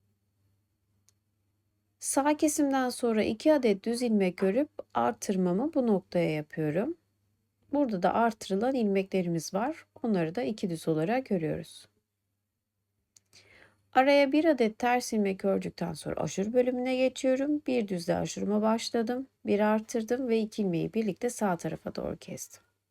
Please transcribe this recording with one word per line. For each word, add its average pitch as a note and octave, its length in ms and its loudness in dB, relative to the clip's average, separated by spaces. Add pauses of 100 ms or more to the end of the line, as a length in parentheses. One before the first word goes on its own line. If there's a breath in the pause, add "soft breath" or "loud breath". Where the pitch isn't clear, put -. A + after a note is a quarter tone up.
(2000)
Sağ D4 380 0
kesimden C#4 520 2
sonra A3+ 340 0
iki A#3 300 4
adet A3+ 300 2
düz A#3+ 180 -2
ilmek G3+ 420 2
örüp A3 260 2 (240)
artırmamı A3+ 800 0
bu B3+ 140 0
noktaya F3+ 440 0
yapıyorum. D#3 680 -2 (760)
Burada A3 300 0
da F#3 100 4
artırılan A3+ 600 0
ilmeklerimiz F#3+ 800 0
var. A#3+ 320 -4 (180)
Onları F3+ 320 0
da B3 80 -2
iki A3 260 -4
düz E3 180 -6
olarak E3+ 440 0
örüyoruz. D#3+ 560 -4 (2000 soft breath)
Araya C#4 380 6
bir D4+ 140 4
adet A#3+ 340 2
ters B3 340 0
ilmek G3 320 0
ördükten F#3 480 -2
sonra - 280 -8
aşır G3 320 -4
bölümüne B3 420 0
geçiyorum. C4 720 0
Bir B3 200 0
düzle E3+ 280 -2
aşırıma F#3+ 460 -2
başladım. A#3 680 -2 (180)
Bir G#3 140 2
arttırdım A3 680 0
ve A3+ 120 2
iki A3 220 -4
ilmeği E3 320 -2
birlikte A3+ 360 -2
sağ G3 280 -2
tarafa - 380 -8
doğru - 220 -6
kestim. - 460 -16 (280)